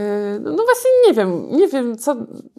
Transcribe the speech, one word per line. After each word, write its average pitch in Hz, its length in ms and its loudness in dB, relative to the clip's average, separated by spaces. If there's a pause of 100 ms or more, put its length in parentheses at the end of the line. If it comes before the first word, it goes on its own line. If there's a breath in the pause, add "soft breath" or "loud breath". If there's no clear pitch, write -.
(400)
no, - 100 -8
no 392 140 -2
właśnie 494 260 2 (160)
nie 330 80 6
wiem, 185 360 0
nie 330 180 4
wiem, 240 300 -4
co, 277 180 -2 (420)